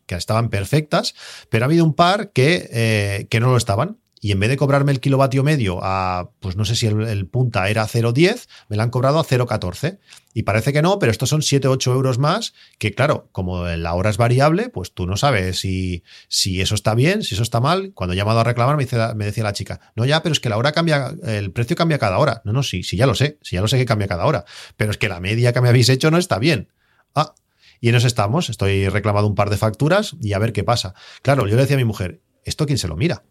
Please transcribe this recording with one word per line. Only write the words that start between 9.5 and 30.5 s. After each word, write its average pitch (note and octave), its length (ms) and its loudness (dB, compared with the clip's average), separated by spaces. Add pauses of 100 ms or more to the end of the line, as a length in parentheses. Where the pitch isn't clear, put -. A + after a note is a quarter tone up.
Y G#2+ 120 -4
parece A2 280 0
que D3 80 2
no, F#3 180 2
pero A#2+ 140 2
estos B2 160 -2
son D3+ 140 0
siete, C#3 260 0
ocho C3 240 0
euros C3 260 0
más, F3 360 -2 (240)
que G2+ 160 -2
claro, B2+ 380 0
como F2+ 340 -4
la E2 260 -4
hora F#2 160 0
es F#2+ 80 0
variable, C#3+ 540 2
pues - 240 -10
tú F#2 120 -4
no G2 120 -4
sabes F#2+ 400 0
si, F#2 460 -4 (240)
si F#2+ 340 -2
eso G2+ 120 0
está G#2+ 200 0
bien, F3 280 2
si A2+ 120 -6
eso G2+ 80 -2
está A#2 180 -2
mal. F#3+ 320 -2
Cuando F2+ 220 -4
he - 20 -2
llamado A2+ 240 0
a A2+ 40 4
reclamar, A#2+ 340 0
me C3 60 -2
dice A#2 120 -4
la, A2+ 160 0
me G#2 140 -4
decía G#2+ 180 -4
la G#2 80 -2
chica, - 420 -10
"No, A2+ 120 -2
ya, D#3 160 0
pero E3 100 -2
es - 80 0
que - 80 -4
la G#2 80 0
hora C#3 160 2
cambia, D#3 420 0 (120)
el G2+ 260 -4
precio A#2+ 240 -2
cambia E3 220 0
cada G2 180 0
hora". C3+ 300 0
"No, G#2 80 -2
no, C3+ 80 0
sí, F#2 200 -4
sí, - 140 -6
ya A#2+ 100 2
lo A2+ 80 2
sé, D3 280 -2
sí, - 140 -8
ya F2+ 40 0
lo G#2+ 80 0
sé A2 80 0
que B2+ 80 2
cambia G#2 240 0
cada F2+ 160 -2
hora, C3 220 -2 (320)
pero G#2+ 120 0
es G2 60 -4
que G#2+ 140 -2
la F2 100 -8
media A#2 320 2
que B2 80 0
me B2 80 4
habéis B2 220 6
hecho D#3 200 2
no E3 60 2
está F3 220 0
bien". A#2+ 340 0 (420)
Ah, - 200 -2 (440)
y A#2 120 2
en A#2+ 60 4
eso A#2+ 100 4
estamos, A#2 420 0
estoy G2 400 0
reclamado G#2 380 0
un G#2 80 0
par G2+ 160 0
de G2+ 80 -2
facturas D#3 600 0
y G2+ 140 -4
a F#2+ 60 -2
ver G#2+ 160 -2